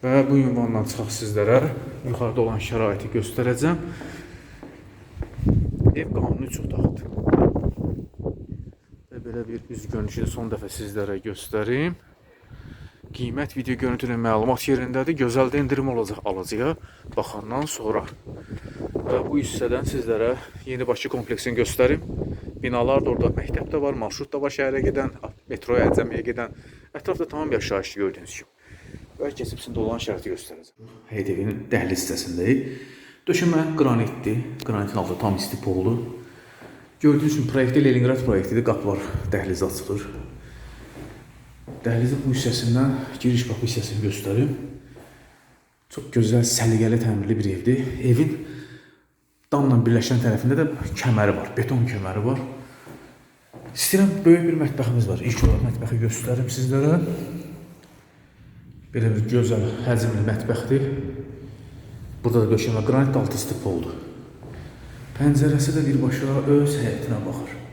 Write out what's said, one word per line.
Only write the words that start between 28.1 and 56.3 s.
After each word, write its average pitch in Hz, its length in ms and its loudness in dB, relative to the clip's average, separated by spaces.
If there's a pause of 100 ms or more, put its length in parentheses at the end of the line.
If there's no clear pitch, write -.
kimi. - 140 -18 (680)
Və 143 160 -4
keçib 117 240 -8
sizin 120 160 -12
dolan 113 240 -2
şəraiti 101 320 -6
göstərəcəm. 82 640 -14 (180)
Həyət 98 240 -2
evinin 101 380 -4
dəhliz 92 320 0
hissəsindəyik. 90 580 0 (640)
Döşəmə 165 380 2 (160)
qranitdir. 117 580 2 (240)
Qranitin 104 400 -2
altı 90 160 -4
tam 98 240 0
isti - 220 -6
poldur. 98 340 0 (1040)
Gördüyünüz 147 380 4
kimi 120 100 0
proyektdə 131 320 4
Leningrad 127 480 4
proyektidir. 107 400 2
Qapılar 98 320 0 (320)
dəhlizə 92 320 0
açılır. - 400 -6 (1800)
Dəhlizin 120 400 2
bu 135 80 0
hissəsindən 120 640 2 (240)
giriş 120 320 2
qapı 110 160 -2
hissəsini 107 400 -2
göstərim. 101 480 0 (1400)
Çox - 240 -12
gözəl, 117 320 6
səliqəli, 113 560 4
təmirli 107 400 0
bir 95 140 0
evdir. 123 300 2 (200)
Evin 135 280 4 (1160)
damla 135 320 6
birləşən 117 380 4
tərəfində 120 340 2
də 156 80 4 (320)
kəməri 107 400 4
var, - 160 -6
beton 120 320 0
kəməri 101 400 -2
var. 127 140 0 (1400)
İstəyirəm, 196 380 4 (120)
böyük 170 220 10
bir 165 160 4
mətbəximiz 120 480 2
var. 90 100 0
İlk - 240 0
olaraq 113 220 6
mətbəxi 117 340 -2
göstərim 123 540 0